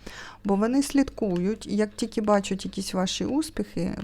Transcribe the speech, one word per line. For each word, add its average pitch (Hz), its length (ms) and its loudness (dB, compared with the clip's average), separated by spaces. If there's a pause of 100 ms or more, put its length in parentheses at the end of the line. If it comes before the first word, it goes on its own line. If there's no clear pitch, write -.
(440)
Бо 196 120 4
вони 240 280 4
слідкують, 220 840 0
і 202 80 -2
як 208 200 2
тільки 226 260 -2
бачать 202 440 2
якісь 190 280 -6
ваші 185 320 0
успіхи, 208 800 -2